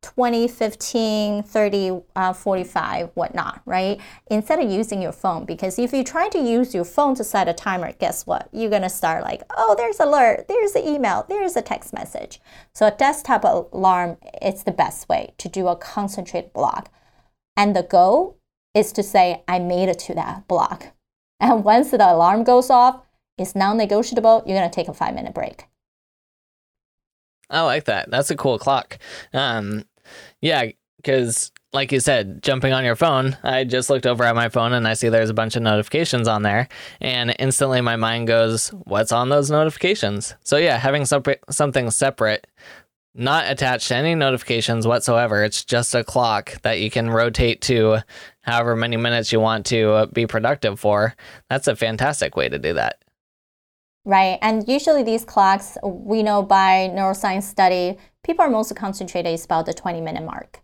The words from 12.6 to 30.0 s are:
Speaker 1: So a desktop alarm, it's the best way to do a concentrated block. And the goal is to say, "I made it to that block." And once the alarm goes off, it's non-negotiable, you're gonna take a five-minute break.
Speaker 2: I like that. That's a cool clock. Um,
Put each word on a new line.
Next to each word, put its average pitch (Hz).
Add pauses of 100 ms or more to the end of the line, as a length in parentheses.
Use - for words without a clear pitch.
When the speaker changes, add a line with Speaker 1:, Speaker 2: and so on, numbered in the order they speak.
Speaker 1:
So 214
a 208
desktop 269
alarm, 175 (240)
it's 190
the 202
best -
way -
to 175
do 185
a 175
concentrated 196
block. - (680)
And 208
the 180
goal 202 (380)
is 214
to -
say, 180
"I 180
made 180
it 175
to -
that 175
block." - (460)
And 233
once 233
the 254
alarm 185
goes 247
off, 254 (360)
it's 185
non-negotiable, 220
you're 190
gonna 175
take -
a 170
five-minute -
break. - (1800)
Speaker 2:
I 156
like 147
that. 101
That's 135
a 151
cool 131
clock. - (340)
Um, 110 (560)